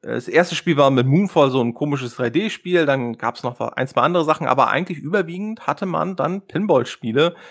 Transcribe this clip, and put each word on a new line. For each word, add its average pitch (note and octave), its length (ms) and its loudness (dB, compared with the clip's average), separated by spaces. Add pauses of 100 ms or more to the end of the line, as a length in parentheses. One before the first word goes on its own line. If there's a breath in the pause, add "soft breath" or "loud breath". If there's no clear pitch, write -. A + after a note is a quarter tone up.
Das A#2+ 260 -8
erste E3 280 2
Spiel D#3+ 220 0
war C#3 140 6
mit B2+ 160 2
Moonfall D#3+ 420 4
so C3 120 0
ein A#2 120 -2
komisches C3+ 420 -4
drei A#2+ 140 -2
D F#3 200 -2
Spiel, F3 360 0
dann B2+ 320 0
gab's - 260 -6
noch B2+ 160 -6
ein, B2+ 280 -2
zwei - 140 0
andere E3 240 2
Sachen, D#3 220 0
aber B2+ 220 4
eigentlich E3 280 -2
überwiegend F#3 720 -6
hatte - 180 -4
man F3 300 -4
dann F3+ 320 -4
Pinball-Spiele D#3 880 0 (160 loud breath)